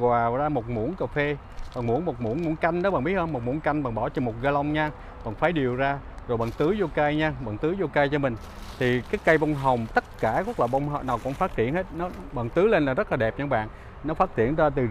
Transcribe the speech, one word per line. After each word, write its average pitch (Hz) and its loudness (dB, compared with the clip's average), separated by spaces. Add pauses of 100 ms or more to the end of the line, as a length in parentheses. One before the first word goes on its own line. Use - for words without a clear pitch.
quà 117 4
ra 139 0
một 123 -2
muỗng 120 -2
cà 147 -2
phê, 147 0 (400)
bạn 123 -2
muỗng, 123 2
một 135 -4
muỗng, 123 -2
muỗng 156 0
canh 170 0
đó, 196 2
bạn 143 0
biết 175 0
không? 165 0
Một 127 -4
muỗng 151 -2
canh 151 0
bạn 123 -2
bỏ 113 0
cho 147 -2
một 120 0 (100)
gallon 143 0
nha. 151 0 (340)
Bạn 113 -6
phái 156 2
đều 131 2
ra 139 0 (300)
rồi 120 0
bạn 117 0 (100)
tưới 165 4
vô 190 2
cây 147 2
nha, 156 2 (140)
bạn 104 -4
tưới 165 0
vô 185 0
cây 143 4
cho 147 0
mình. 135 0 (420)
Thì 123 2
cái 208 -2
cây 160 6
bông 151 2
hồng, 131 2
tất 247 2 (160)
cả 120 2
các 233 -4
loại 120 2
bông 143 -2
nào 123 0
cũng 131 -2
phát 185 -2
triển 123 2
hết, 185 -2 (100)
nó, 175 -4 (240)
bạn 120 -4
tưới 180 4
lên 185 4
là 131 2
rất 196 0
là 165 0
đẹp 113 0
nha 139 -2
bạn. 110 0 (360)
Nó 151 -2
phát 185 2
triển 117 4
ra 160 4
từ 131 2